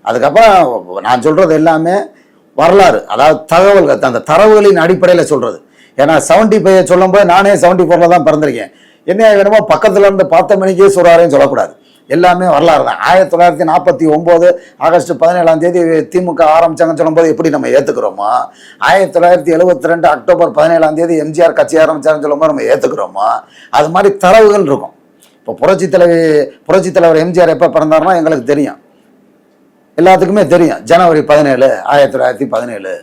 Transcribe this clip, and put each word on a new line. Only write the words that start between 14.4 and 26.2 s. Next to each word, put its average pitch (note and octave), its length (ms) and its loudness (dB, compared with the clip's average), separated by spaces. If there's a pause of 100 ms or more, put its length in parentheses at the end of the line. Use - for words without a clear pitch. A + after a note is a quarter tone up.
ஆகஸ்ட் E3 340 -2 (100)
பதினேழாம் E3 420 0
தேதி F3 180 -2 (320)
திமுக F3 280 -4 (140)
ஆரம்பிச்சாங்கன்னு E3 460 0
சொல்லும்போது D#3+ 320 0
எப்படி E3 160 -2
நம்ம C3+ 280 -4
ஏத்துக்கிறோமோ, G#2 520 -4 (580)
ஆயிரத்தி F3+ 280 -2
தொள்ளாயிரத்தி E3+ 400 0
எழுபத்தி E3+ 360 0
ரெண்டு E3+ 160 -2
அக்டோபர் D#3 500 0
பதினேழாம் D#3+ 420 0
தேதி E3+ 240 -2
எம் D#3 120 -8
ஜி E3+ 100 0
ஆர் D#3+ 140 -2
கட்சி C#3+ 240 -2
ஆரம்பிச்சாருன்னு D3+ 440 -2
சொல்லும்போது D3+ 260 -2
நம்ம A#2+ 200 -6
ஏத்துக்கிறோமோ, G#2 560 -4 (480)
அது D3+ 180 0
மாதிரி G3+ 160 2 (140)
தரவுகள் G#3 440 2
இருக்கும். - 240 -6 (460)
இப்போ - 220 -12
புரட்சி F3+ 280 -2
தலைவி, E3+ 300 2 (480)